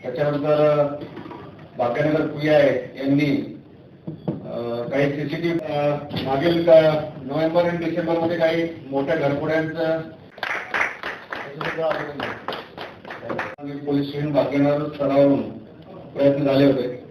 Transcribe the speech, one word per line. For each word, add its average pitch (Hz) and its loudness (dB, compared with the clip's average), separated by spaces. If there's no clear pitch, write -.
त्याच्यानंतर 147 2
भाग्यनगर 151 2
पीआय 147 4
यांनी, 139 0
अ, 117 -6
काही 143 0
सीसीटीव्ही, 160 -4
अ, 147 -2
मागील 170 2
का 156 6
नोव्हेंबर 160 0
आणि 170 0
डिसेंबरमध्ये 170 0
काही 165 2
मोठ्या 139 0
घरफोड्यांचं 156 0
पोलीस 143 0
स्टेशन 147 -4
भाग्यनगर 143 2
स्तरावरून 139 4
प्रयत्न - 2
झाले 139 6
होते. - 2